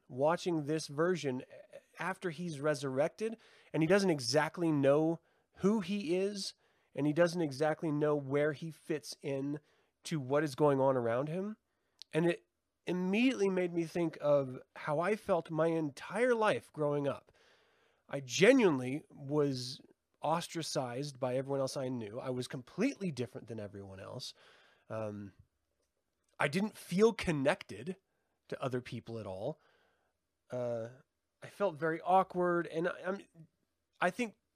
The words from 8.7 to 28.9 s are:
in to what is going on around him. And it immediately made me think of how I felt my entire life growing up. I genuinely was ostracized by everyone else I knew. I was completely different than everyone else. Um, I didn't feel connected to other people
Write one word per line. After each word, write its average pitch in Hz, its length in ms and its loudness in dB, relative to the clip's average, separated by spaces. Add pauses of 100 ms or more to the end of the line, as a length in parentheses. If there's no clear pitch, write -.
in 143 360 -2 (440)
to 160 160 -4
what 139 240 2
is 139 100 -4
going 139 260 4
on 135 160 4
around 123 340 0
him. 196 280 -8 (560)
And 165 140 4
it 170 160 0 (440)
immediately 196 640 2
made 180 240 0
me 170 100 0
think 160 380 -2
of 139 360 2 (180)
how 151 240 -2
I 190 160 0
felt 170 360 0
my 156 160 2
entire 170 640 0
life 208 400 0
growing 147 340 0
up. 107 240 -6 (800)
I 143 120 -6
genuinely 143 800 4 (100)
was 139 680 -2 (400)
ostracized 147 1000 -4
by 127 160 -2
everyone 135 240 -2
else 135 160 -4
I 131 140 -4
knew. 117 300 -8
I 135 100 -6
was 123 180 -4
completely 185 640 -4
different 120 360 -8
than 110 120 -10
everyone 98 400 -12
else. 104 340 -12 (560)
Um, 104 440 -8 (1040)
I 147 80 2
didn't 196 300 -4
feel 214 340 2
connected 160 840 -2 (500)
to - 160 -8
other 127 160 -2
people 117 400 -10